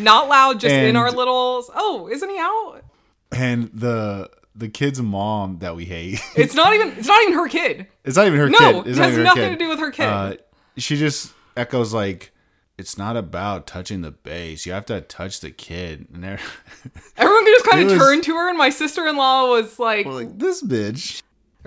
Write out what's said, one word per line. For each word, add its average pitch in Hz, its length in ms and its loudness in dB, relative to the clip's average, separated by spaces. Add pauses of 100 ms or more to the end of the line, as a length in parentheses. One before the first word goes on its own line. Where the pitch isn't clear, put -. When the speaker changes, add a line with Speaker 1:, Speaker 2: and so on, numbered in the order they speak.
Speaker 1:
not 220 300 6
loud, 269 320 4
just 240 120 2
in 269 120 4
Speaker 2:
And 240 120 4
Speaker 1:
our 240 140 2
little, 254 520 0 (120)
"Oh, 285 360 -4
isn't 285 180 -6
he 392 100 -8
out?" 403 420 -6 (500)
Speaker 2:
And 120 420 -4
the, 107 560 -4 (260)
the 110 140 -10
kid's 139 320 -4
mom 101 580 -4
that 85 160 -10
we 85 100 -12
hate. 87 420 -10
<laughs> - 100 -12
Speaker 1:
It's 254 180 4
not 349 180 4
even, 427 240 0
it's 226 100 -8
not 415 160 6
even 370 100 2
her 320 160 0
kid. 294 380 -4 (180)
Speaker 2:
It's 135 100 -2
not 202 120 6
even 151 120 4
her 147 100 4
Speaker 1:
No, 285 80 6
Speaker 2:
kid. - 300 6
It's - 100 -2
Speaker 1:
it - 40 2
Speaker 2:
not - 20 4
Speaker 1:
has - 100 2
Speaker 2:
even - 60 0
her 339 40 4
Speaker 1:
nothing 359 200 6
Speaker 2:
kid. - 60 0
Speaker 1:
to 330 80 -6
do 330 120 -4
with 311 100 -4
her 302 120 -4
kid. - 140 -4
Speaker 2:
Uh, 202 280 -2 (440)
she 127 180 -4
just 147 380 -2 (240)
echoes 120 360 -2
like, 101 380 -6 (460)
"It's - 200 -12
not 107 200 -6
about 98 500 -8
touching 92 360 -10
the 78 80 -12
base. 82 540 -14
You 87 60 -10
have 101 140 -8
to 101 160 -8
touch - 400 -14
the 73 100 -14
kid." 85 640 -14
And 87 100 -16
they're 98 160 -12 (400)
<laughs> - 380 -20
Speaker 1:
Everyone 392 280 4
just 427 200 6
kinda 381 160 6
Speaker 2:
It 370 100 4
was 370 80 4
Speaker 1:
turned 277 240 6
to 320 120 -2
her, 349 140 -2
and 349 80 -4
my 277 120 4
sister-in-law 277 800 0
was 226 300 -2
like, 214 260 -2
Speaker 2:
We're 135 80 -10
like, 127 260 -10
"This 359 240 -4
bitch." 120 580 -6 (460)